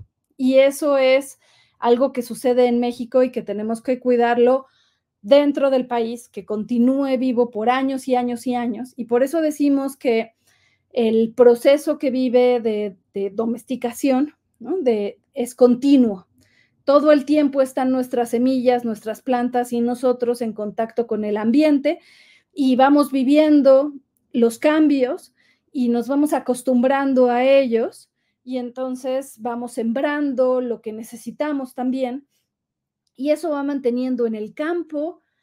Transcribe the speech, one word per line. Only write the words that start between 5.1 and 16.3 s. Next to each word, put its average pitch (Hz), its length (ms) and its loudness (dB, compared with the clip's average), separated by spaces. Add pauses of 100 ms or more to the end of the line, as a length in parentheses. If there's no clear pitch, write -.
dentro 277 480 2
del 262 180 0
país, 233 420 -6
que 190 160 -16
continúe 247 720 -2
vivo 240 320 -2
por 220 200 -4
años 269 380 -2
y 254 80 0
años 240 320 -4
y 247 80 -2
años. 240 400 -6
Y 233 100 -12
por 240 180 0
eso 320 180 -2
decimos 277 560 -2
que 226 360 -4 (580)
el 226 440 0
proceso 277 640 4
que 294 140 -2
vive 247 480 2
de, 208 380 -4 (160)
de 196 160 -4
domesticación, 247 1040 -4 (240)
¿no? 247 200 -6
de, 220 400 -2 (140)
es 247 220 -8
continuo. 247 720 4 (560)